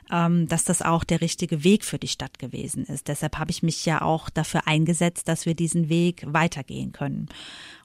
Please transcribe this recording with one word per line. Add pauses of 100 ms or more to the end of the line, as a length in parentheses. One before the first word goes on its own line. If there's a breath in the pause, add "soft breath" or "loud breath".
(120)
ähm,
dass
das
auch
der
richtige
Weg
für
die
Stadt
gewesen
ist.
Deshalb
habe
ich
mich
ja
auch
dafür
eingesetzt,
dass
wir
diesen
Weg
weitergehen
können. (560 loud breath)